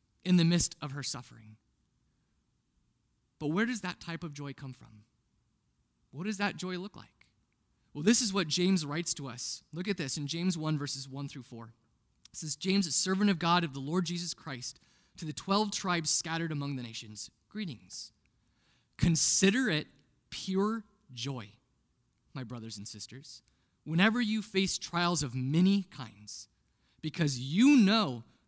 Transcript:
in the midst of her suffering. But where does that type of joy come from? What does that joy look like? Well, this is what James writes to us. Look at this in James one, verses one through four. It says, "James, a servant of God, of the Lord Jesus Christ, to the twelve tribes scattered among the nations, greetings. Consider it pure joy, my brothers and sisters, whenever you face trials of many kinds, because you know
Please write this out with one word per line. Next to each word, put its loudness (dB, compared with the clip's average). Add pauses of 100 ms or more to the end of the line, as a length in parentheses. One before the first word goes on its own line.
(240)
in 6
the 8
midst 2
of -8
her -8
suffering. -10 (1800)
But -4
where 2
does -4
that -8
type -8
of -10
joy -10
come -12
from? -20 (1080)
What -8
does -2
that -2
joy -4
look -10
like? -20 (680)
Well, -4
this 6
is 0
what 0
James 2
writes -4
to -10
us. -10
Look -6
at 0
this -4
in -6
James -2
one, 0
verses -6
one -8
through -12
four. -16 (580)
It -14
says, -6
"James, 2
a -4
servant 2
of 2
God, 4
of -2
the -6
Lord 0
Jesus -6
Christ, -12 (380)
to -10
the -6
twelve 0
tribes -2
scattered -2
among -4
the -6
nations, -12 (180)
greetings. -10 (840)
Consider 4
it -2 (440)
pure -2 (280)
joy, -10 (800)
my -8
brothers -10
and -12
sisters, -16 (420)
whenever 4
you 0
face 0
trials 0
of -4
many 4
kinds, -16 (540)
because 0
you 6
know 4 (240)